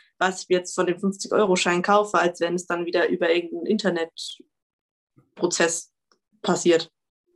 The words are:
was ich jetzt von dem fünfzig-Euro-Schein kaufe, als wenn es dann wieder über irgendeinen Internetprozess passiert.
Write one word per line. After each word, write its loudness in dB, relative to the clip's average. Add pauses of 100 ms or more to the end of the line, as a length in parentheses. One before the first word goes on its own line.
(180)
was -2
ich -16
jetzt 0
von 0
dem -2
fünfzig-Euro-Schein 0
kaufe, 2
als 0
wenn -2
es -4
dann -4
wieder 0
über 0
irgendeinen -2
Internetprozess -4 (480)
passiert. 2 (440)